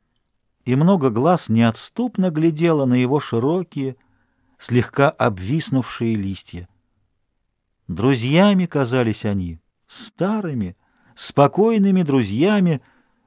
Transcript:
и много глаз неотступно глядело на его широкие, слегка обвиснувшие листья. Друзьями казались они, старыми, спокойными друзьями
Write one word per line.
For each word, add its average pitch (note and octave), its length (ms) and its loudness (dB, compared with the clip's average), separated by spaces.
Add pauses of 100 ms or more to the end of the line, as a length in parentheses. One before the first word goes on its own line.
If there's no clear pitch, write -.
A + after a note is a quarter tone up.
(640)
и B2 120 0
много D#3 340 2
глаз C#3+ 380 0
неотступно E3+ 840 0
глядело D#3 540 0
на B2 100 2
его B2+ 240 2
широкие, C#3 760 -4 (640)
слегка B2 500 0
обвиснувшие A#2 1040 -2
листья. G2 540 -8 (1200)
Друзьями C#3 800 2
казались B2 580 -2
они, F2+ 360 -4 (280)
старыми, D#3+ 880 -6 (400)
спокойными G3 840 2
друзьями C#3+ 800 0 (440)